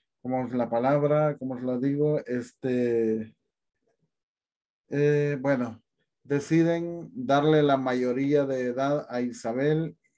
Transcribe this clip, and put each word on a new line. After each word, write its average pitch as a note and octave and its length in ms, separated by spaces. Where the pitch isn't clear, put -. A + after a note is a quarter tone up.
¿cómo B2+ 240
es A#2 80
la A#2+ 160
palabra? D3 680
¿Cómo C3 180
se B2 80
la B2+ 140
digo? C#3+ 480
Este, A#2+ 1040
eh, D3 520
bueno, B2 400
deciden E3 880
darle D3 500
la C#3+ 140
mayoría C3 680
de C3 180
edad C3+ 460
a B2 120
Isabel, C3 760